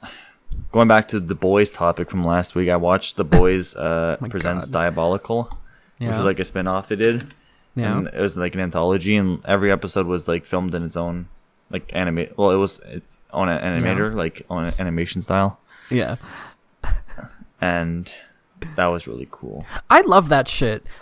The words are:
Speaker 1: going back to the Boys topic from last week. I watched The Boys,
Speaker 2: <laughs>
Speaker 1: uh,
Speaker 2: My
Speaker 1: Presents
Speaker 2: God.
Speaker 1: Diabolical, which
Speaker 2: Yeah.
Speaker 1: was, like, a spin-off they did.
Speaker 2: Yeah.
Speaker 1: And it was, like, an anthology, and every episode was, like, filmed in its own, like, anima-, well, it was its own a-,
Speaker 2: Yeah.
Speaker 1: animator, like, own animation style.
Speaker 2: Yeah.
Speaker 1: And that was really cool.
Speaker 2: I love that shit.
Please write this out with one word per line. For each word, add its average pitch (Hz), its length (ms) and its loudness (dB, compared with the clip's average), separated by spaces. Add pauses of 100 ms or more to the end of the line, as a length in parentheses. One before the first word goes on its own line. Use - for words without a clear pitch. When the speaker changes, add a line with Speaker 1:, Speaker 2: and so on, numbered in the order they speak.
(720)
Speaker 1:
going 113 160 6
back 110 200 6
to 107 120 -2
the 82 140 -4
Boys 98 380 4
topic 87 380 0
from 92 140 -2
last 87 300 0
week. 90 140 0
I 87 80 4
watched 87 400 2
The 98 80 0
Boys, 90 520 4
Speaker 2:
<laughs> - 0 -
Speaker 1:
uh, 82 440 -2
Speaker 2:
My - 80 -6
Speaker 1:
Presents 90 420 -4
Speaker 2:
God. 82 100 0
Speaker 1:
Diabolical, 87 640 0
which - 160 -10 (400)
Speaker 2:
Yeah. 113 160 -2
Speaker 1:
was, 110 100 0
like, 95 140 2
a 92 40 -2
spin-off 95 440 -4
they 107 80 -2
did. 117 360 0 (440)
Speaker 2:
Yeah. 110 220 -2
Speaker 1:
And 95 100 -2
it - 120 -6
was, 92 160 0
like, 87 180 -2
an 92 60 -4
anthology, 90 560 0
and 95 300 2
every 98 240 2
episode 95 360 0
was, 87 220 -2
like, 85 160 -2
filmed 90 300 -4
in 85 80 -4
its 82 140 -8
own, 85 320 -6 (420)
like, - 240 -8
anima-, 85 320 -2 (100)
well, 101 140 4
it 95 60 4
was 98 240 0
its - 400 -16 (120)
own 95 160 0
a-, 85 60 0
Speaker 2:
Yeah. 87 200 -4
Speaker 1:
animator, 95 400 0
like, 82 360 -6
own 85 280 -4
animation 87 440 -4
style. 98 380 0 (280)
Speaker 2:
Yeah. 120 280 -2 (1400)
Speaker 1:
And 87 520 -2 (640)
that 90 100 2
was 87 200 -2
really 60 240 -12
cool. - 340 -14 (240)
Speaker 2:
I 294 120 10
love 190 300 4
that 139 180 4
shit. 110 360 0 (180)